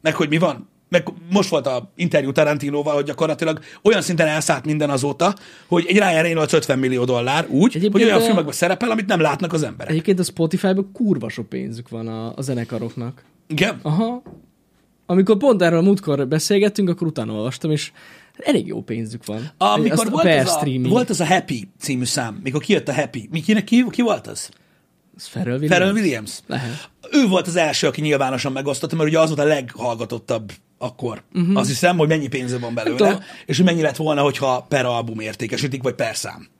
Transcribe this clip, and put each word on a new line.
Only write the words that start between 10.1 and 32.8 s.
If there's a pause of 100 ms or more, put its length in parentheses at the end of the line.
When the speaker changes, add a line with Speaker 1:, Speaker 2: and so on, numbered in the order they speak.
Speaker 2:
a
Spotify-ban
kurva
sok
pénzük
van
a,
a
zenekaroknak. (220)
Speaker 1:
Igen?
Speaker 2:
Aha. (840)
Amikor
pont
erről
a
múltkor
beszélgettünk,
akkor
utána
olvastam,
és (440)
elég
jó
pénzük
van.
Speaker 1:
Amikor
Speaker 2:
Azt
a
Speaker 1:
volt
Speaker 2:
per
Speaker 1:
az
a,
Speaker 2:
streaming.
Speaker 1:
volt
az
a
Happy (120)
című
szám,
mikor
kijött
a
Happy.
Mi,
kinek,
ki,
ki
volt
az? (680)
Speaker 2:
Ez
Pharrell
Williams?
Speaker 1:
Pharrell
Williams.
Speaker 2:
Lehet. (240)
Speaker 1:
Ő
volt
az
első,
aki
nyilvánosan
megosztotta,
mert
ugye
az
volt
a
leghallgatottabb (260)
akkor. (100)
Speaker 2:
Mhm.
Speaker 1:
Azt
hiszem,
hogy
mennyi
pénze
van
Speaker 2:
Nem
Speaker 1:
belőle,